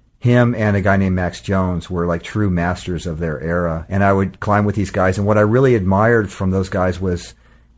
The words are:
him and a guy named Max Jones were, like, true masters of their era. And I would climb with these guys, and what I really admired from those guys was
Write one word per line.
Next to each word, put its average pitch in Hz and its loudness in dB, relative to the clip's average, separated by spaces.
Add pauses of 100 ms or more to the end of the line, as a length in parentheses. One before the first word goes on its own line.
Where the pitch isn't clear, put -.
(180)
him 120 2
and 107 0
a 98 0
guy 98 4
named 95 2
Max 87 -4
Jones 92 -2
were, 87 -2
like, 85 -2
true 104 -2
masters 87 -4
of 80 -6
their 80 -4
era. 82 -2
And 98 0
I 98 4
would 98 0
climb 104 0
with 101 -2
these 98 -2
guys, 95 0
and 101 -2
what 107 2
I 104 4
really 123 4
admired 101 2
from 95 -4
those 95 -2
guys 92 -2
was 90 -4 (440)